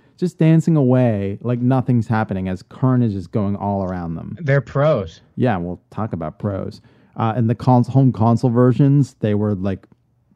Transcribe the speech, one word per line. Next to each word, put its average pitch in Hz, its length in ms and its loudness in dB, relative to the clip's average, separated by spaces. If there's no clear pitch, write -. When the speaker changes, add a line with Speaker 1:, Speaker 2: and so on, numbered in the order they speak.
Speaker 1:
just 175 200 -4
dancing 160 380 4
away 123 680 2
like 120 180 -4
nothing's 123 480 0
happening 107 400 -2
as 92 140 -6
carnage 123 540 0
is 90 100 -8
going 101 300 -4
all 98 280 -4
around 90 320 -6
them. 82 260 -12
Speaker 2:
They're 139 200 0
pros. 135 600 -2
Speaker 1:
Yeah, 120 200 0
we'll 87 320 -8
talk 104 240 -8
about 82 260 -8
pros. 98 420 -6
Uh, 110 200 -2
in 117 120 0
the 113 80 0
cons-, 123 320 2
home 131 240 4
console 117 400 2
versions, 127 720 2
they 107 120 0
were, 104 220 -2
like, 95 320 -6